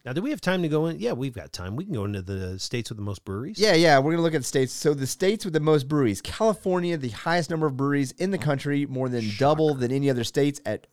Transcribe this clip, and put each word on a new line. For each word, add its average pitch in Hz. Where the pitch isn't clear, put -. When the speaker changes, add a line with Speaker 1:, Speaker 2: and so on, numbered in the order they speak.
Speaker 1:
Now, 123
do 165
we 262
have 269
time 180
to 160
go 151
in? 165
Yeah, 220
we've 127
got 80
time. 92
We 170
can 202
go 104
into 101
the 95
states -
with 110
the 104
most 101
breweries. 123
Speaker 2:
Yeah, 202
yeah, 165
we're 139
gonna 170
look 165
at 135
states. 131
So 151
the 135
states 202
with 175
the 156
most 151
breweries. 135
California, 180
the 131
highest 165
number 160
of 135
breweries 139
in 185
the 190
country, 143
more 131
than 120
Speaker 1:
Shocker. 104
Speaker 2:
double 151
than 123
any 139
other 120
states 143
at 107